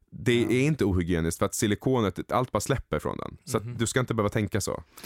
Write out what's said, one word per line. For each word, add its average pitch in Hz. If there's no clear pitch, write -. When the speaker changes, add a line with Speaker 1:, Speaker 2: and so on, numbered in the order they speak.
Speaker 1:
det 120
Speaker 2:
Ja. -
Speaker 1:
är 127
inte 139
ohygieniskt, 87
för 104
att -
silikonet, 104
allt 127
bara 107
släpper 101
från -
den. 50
Så 123
att 104
Speaker 2:
Mhm. 117
Speaker 1:
du 113
ska -
inte 123
behöva 107
tänka 104
så. -
Speaker 3:
Men -